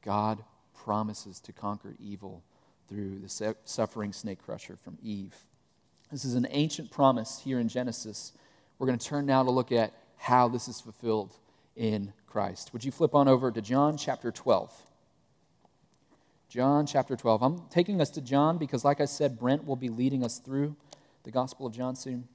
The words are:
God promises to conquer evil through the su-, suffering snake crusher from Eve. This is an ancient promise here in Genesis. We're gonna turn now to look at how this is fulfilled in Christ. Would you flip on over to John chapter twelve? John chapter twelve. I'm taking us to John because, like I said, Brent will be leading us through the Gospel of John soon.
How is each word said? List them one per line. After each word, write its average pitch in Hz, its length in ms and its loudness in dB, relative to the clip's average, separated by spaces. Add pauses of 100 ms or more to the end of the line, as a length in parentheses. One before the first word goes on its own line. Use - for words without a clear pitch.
God 107 400 0 (320)
promises 107 640 -4
to - 120 -20
conquer 104 480 -8
evil 98 420 -14 (440)
through 98 340 -8
the 92 100 -14
su-, 107 340 -4
suffering 107 480 -4
snake 98 320 -10
crusher - 320 -12
from - 260 -18
Eve. 101 320 -10 (760)
This 135 140 -8
is 123 80 -2
an 127 160 0
ancient 147 400 -2
promise 127 520 2
here 131 160 -4
in 120 80 0
Genesis. 113 680 -6 (440)
We're 131 80 -2
gonna 123 120 2
turn 143 260 -4
now 135 180 4
to 127 80 2
look 127 220 2
at 113 220 2 (240)
how 123 300 4
this 120 200 -4
is 117 140 -10
fulfilled 110 520 -4 (420)
in 107 360 -2 (140)
Christ. 98 480 -6
Would 117 100 -8
you 135 80 -4
flip 160 220 2
on 143 120 8
over 131 240 6
to 110 120 -4
John 139 340 2
chapter 127 340 -4
twelve? - 400 2 (1800)
John 139 340 4
chapter 139 320 0
twelve. 110 260 4
I'm 139 280 2
taking 175 320 2
us 143 80 2
to 160 100 -8
John 143 380 2
because, 139 260 -2
like 143 160 4
I 143 60 4
said, 131 320 0
Brent 127 280 2
will 135 100 -2
be 127 120 -6
leading 127 340 0
us 117 160 -2
through 143 380 -4 (460)
the - 80 -14
Gospel 127 360 -4
of 113 60 -6
John 127 240 -6
soon. 127 380 -8